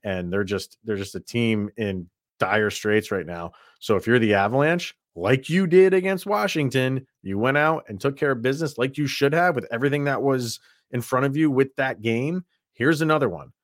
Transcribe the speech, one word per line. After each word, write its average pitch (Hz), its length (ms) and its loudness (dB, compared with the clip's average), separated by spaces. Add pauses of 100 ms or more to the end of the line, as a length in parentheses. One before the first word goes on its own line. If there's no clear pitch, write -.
And 90 300 -4
they're 101 100 0
just, 95 400 -6
they're 110 120 -4
just 98 200 -8
a 92 40 -6
team 110 580 -2
in 95 320 -6 (300)
dire 104 320 0
straits 107 400 0
right 92 140 -4
now. 85 260 -10 (280)
So - 160 0
if 92 120 -2
you're 120 100 4
the 110 160 4
Avalanche, 139 640 0 (200)
like 117 340 0
you 185 180 0
did 185 260 6
against 190 320 -2
Washington, 135 800 0 (160)
you 98 160 -6
went 131 200 2
out 156 300 2
and 98 140 -12
took 139 160 -2
care 143 140 0
of 120 100 -2
business 139 360 -2
like 135 200 -2
you 147 80 0
should 139 280 0
have 170 220 2
with - 160 -4
everything 139 340 0
that 131 180 -2
was 131 360 -2 (300)
in 123 120 -4
front 131 240 0
of 139 120 -2
you 156 140 2
with 135 240 2
that 131 260 -4
game. 131 420 -2 (300)
Here's 147 280 2
another 156 280 2
one 71 220 -10 (120)